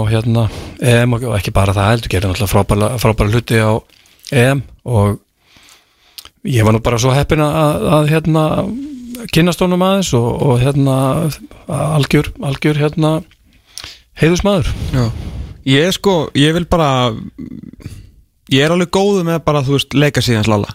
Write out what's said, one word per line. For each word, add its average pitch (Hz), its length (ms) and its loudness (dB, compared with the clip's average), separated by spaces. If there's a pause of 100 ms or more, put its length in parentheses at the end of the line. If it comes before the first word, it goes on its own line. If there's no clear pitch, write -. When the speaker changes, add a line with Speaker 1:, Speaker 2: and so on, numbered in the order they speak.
Speaker 1:
hérna, 113 400 0 (320)
E 123 80 2 (140)
M 123 100 2
og, 117 100 -4
og 110 140 -2
ekki 101 160 -4
bara 98 200 2
það 101 180 2
heldur, 117 180 -2
gerði 92 220 -2
náttúrulega 95 220 -2
frábæra, 104 440 0
frábæra 107 340 0
hluti 113 300 0
á 110 200 0 (500)
E 135 80 2 (160)
M 131 80 -4 (220)
og 104 340 2 (1300)
ég 117 200 2
var 107 80 6
nú 113 80 2
bara 120 160 0
svo 127 160 2
heppinn 143 260 2
að, 151 540 0
að, 151 160 4
hérna, 156 360 2 (840)
kynnast 165 300 2
honum 180 240 2
aðeins 190 280 0
og, 120 280 0
og, 123 180 2
hérna, 139 680 0 (400)
algjör, 151 600 0 (100)
algjör, 151 400 -2
hérna, 156 420 0 (960)
heiðursmaður. 175 480 2 (240)
Speaker 2:
Já. 127 140 0 (600)
Ég, 143 280 2
sko, 180 420 0
ég 147 180 4
vil 175 120 -2
bara, 131 480 0 (1400)
ég 131 160 2
er 160 80 2
alveg 175 180 0
góður 196 340 0
með 165 200 -2
bara, 147 180 2
þú 139 140 0
veist, 131 180 -4
leika 143 260 2
sig 117 140 0
hans 107 160 2
Lalla, 107 240 0